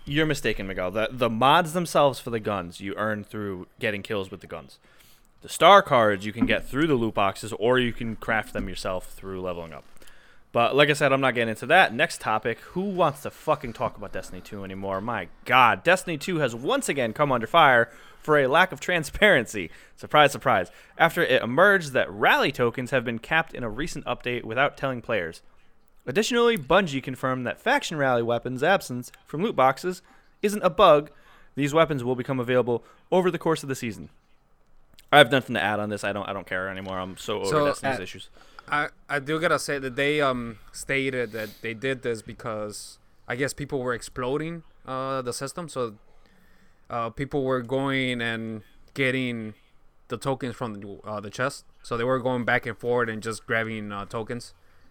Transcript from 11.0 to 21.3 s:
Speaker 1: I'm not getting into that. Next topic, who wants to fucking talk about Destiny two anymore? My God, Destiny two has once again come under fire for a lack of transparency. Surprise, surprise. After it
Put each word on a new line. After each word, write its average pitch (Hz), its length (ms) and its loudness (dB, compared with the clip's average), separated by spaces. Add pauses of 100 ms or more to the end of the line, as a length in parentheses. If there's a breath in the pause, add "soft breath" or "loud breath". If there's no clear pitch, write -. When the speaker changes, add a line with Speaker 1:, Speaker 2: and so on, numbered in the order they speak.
Speaker 1:
I'm 135 80 4
not 131 140 2
getting 117 160 0
into 110 160 -8
that. 160 280 6
Next 151 280 -2
topic, 110 380 -2
who - 200 -8
wants 180 420 0
to 107 80 -8
fucking 143 440 -4
talk 110 240 -6
about 101 140 -12
Destiny 95 280 -10
two 98 240 -12
anymore? 95 360 -6
My 107 280 -6 (160)
God, 120 400 6
Destiny 180 320 2
two 165 220 -4
has 127 180 -2
once 190 320 -2
again 131 240 -2
come 147 180 0
under 117 160 0
fire 131 440 6 (280 loud breath)
for 151 200 2
a 135 80 4
lack 165 260 4
of 139 80 -10
transparency. 151 880 2 (240 loud breath)
Surprise, 143 380 4
surprise. 110 380 0 (260 soft breath)
After 165 260 4
it 131 200 4